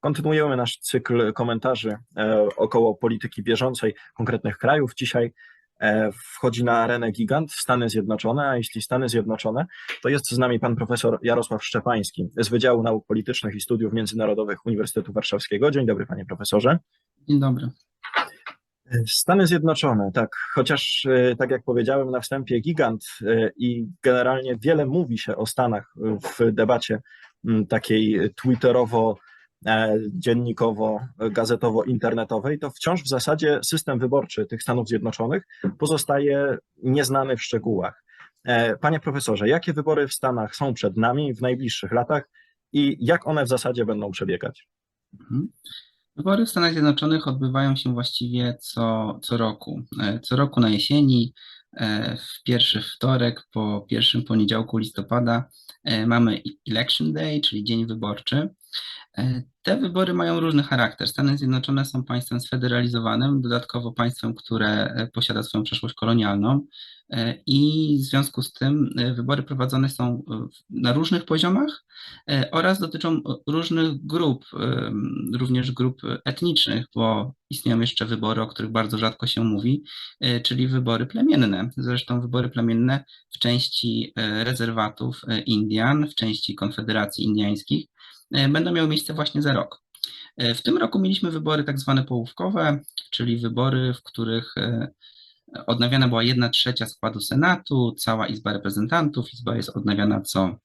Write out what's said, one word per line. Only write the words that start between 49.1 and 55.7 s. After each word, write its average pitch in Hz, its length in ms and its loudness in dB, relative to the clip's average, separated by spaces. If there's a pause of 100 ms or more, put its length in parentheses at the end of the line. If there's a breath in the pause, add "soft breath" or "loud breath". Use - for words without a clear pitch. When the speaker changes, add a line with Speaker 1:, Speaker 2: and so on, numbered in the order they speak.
Speaker 2:
co 120 140 -2
roku. 110 460 -4 (200)
E, 107 180 -2
co - 160 -2
roku 143 240 2
na 117 80 6
jesieni, 123 680 4 (420 loud breath)
e, 110 400 -4
w - 260 -14
pierwszy 117 400 2
wtorek 123 600 0 (100)
po 104 380 -2
pierwszym 113 340 2
poniedziałku 110 540 2
listopada, 117 720 0 (360 loud breath)